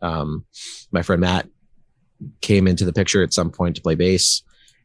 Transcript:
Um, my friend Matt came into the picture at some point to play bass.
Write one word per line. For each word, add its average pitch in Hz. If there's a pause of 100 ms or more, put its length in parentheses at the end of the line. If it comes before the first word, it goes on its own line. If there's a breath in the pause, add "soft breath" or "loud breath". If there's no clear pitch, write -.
Um, 76 (460 loud breath)
my 85
friend 87
Matt 90 (920)
came 98
into 90
the 87
picture 98
at 90
some 87
point 87
to -
play 82
bass. 92 (440)